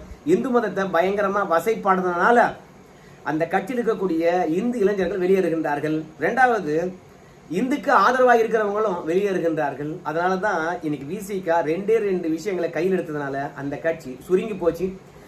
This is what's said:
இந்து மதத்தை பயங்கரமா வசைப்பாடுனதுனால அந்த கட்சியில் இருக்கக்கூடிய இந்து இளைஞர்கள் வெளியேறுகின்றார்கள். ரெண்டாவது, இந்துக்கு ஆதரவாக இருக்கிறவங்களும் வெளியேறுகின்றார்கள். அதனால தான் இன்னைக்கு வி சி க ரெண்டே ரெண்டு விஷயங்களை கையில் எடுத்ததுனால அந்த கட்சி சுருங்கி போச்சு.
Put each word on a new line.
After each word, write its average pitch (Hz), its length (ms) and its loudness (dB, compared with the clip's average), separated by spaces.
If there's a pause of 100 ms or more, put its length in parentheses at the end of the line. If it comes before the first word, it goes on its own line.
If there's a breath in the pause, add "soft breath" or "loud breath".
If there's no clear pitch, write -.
(240 loud breath)
இந்து 233 260 2
மதத்தை 214 340 0
பயங்கரமா 196 640 0
வசைப்பாடுனதுனால 185 1080 2 (680 loud breath)
அந்த 156 240 -2
கட்சியில் 202 420 -2
இருக்கக்கூடிய 175 600 0
இந்து 233 300 0
இளைஞர்கள் 196 420 0
வெளியேறுகின்றார்கள். 156 840 0 (160)
ரெண்டாவது, 185 760 2 (560 loud breath)
இந்துக்கு 254 420 0
ஆதரவாக 240 500 6
இருக்கிறவங்களும் 208 540 0 (100)
வெளியேறுகின்றார்கள். 160 960 -2
அதனால 170 340 -2
தான் 180 460 -2
இன்னைக்கு 147 320 -6
வி 220 60 -8
சி 190 220 -8
க 165 200 0
ரெண்டே 190 360 0
ரெண்டு 190 300 -2
விஷயங்களை 170 420 -2
கையில் 175 300 0
எடுத்ததுனால 143 540 -6
அந்த 143 220 -6
கட்சி 160 460 -6
சுருங்கி 196 320 0
போச்சு. 170 420 -2 (320 loud breath)